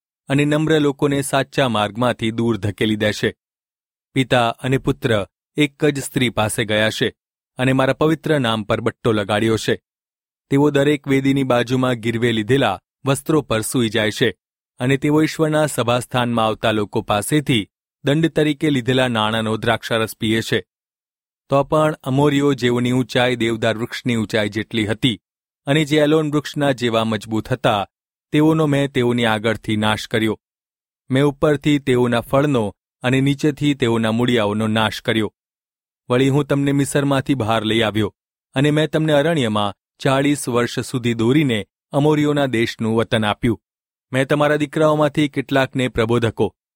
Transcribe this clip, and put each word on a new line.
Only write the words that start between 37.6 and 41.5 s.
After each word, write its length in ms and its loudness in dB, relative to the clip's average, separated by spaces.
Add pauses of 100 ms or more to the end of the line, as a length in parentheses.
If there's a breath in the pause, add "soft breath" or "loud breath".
લઈ 160 0
આવ્યો, 340 0 (400)
અને 160 2
મેં 180 0
તમને 240 0
અરણ્યમાં 640 0 (240)
ચાળીસ 500 0
વર્ષ 320 -2
સુધી 340 -4
દોરીને 520 0 (260)